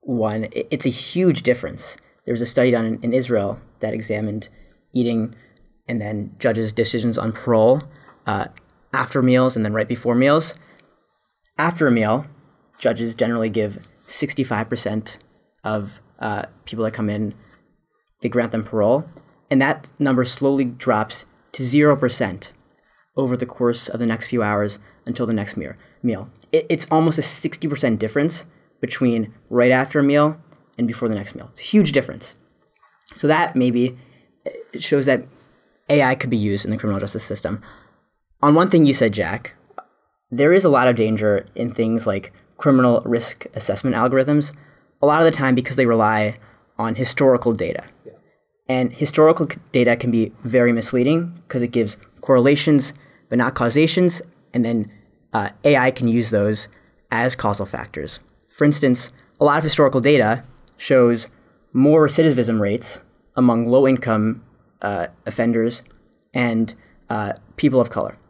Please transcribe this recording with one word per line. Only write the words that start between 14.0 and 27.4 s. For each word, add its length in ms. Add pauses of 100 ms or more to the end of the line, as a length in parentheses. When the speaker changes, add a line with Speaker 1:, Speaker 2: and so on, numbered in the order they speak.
Speaker 1:
sixty-five 640
percent 480 (440)
of, 380 (200)
uh, 240 (200)
people 200
that 100
come 160
in, 240 (880)
they 80
grant 220
them 120
parole. 400 (460)
And 100
that 380
number 260
slowly 400
drops 640 (260)
to 100
zero 340
percent 580 (640)
over 200
the 80
course 440
of 120
the 60
next 220
few 140
hours 360 (260)
until 220
the 80
next 240
meal. 160 (280)
meal. 280 (200)
It, 200
it's 200
almost 280
a 40
sixty 460